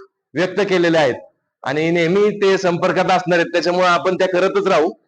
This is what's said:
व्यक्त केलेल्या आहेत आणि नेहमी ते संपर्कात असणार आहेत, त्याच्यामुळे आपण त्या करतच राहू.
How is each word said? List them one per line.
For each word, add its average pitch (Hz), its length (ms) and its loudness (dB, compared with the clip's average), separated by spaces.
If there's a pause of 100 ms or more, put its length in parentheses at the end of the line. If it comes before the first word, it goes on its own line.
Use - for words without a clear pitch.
(340)
व्यक्त 180 360 -2
केलेल्या 170 320 2
आहेत 131 120 2 (500)
आणि 156 280 -2
नेहमी 175 380 2
ते 196 280 0
संपर्कात 180 480 0
असणार 180 340 0
आहेत, 170 140 -2
त्याच्यामुळे 175 340 0
आपण 180 280 0
त्या 185 120 0
करतच 185 400 -2
राहू. 175 240 2 (160)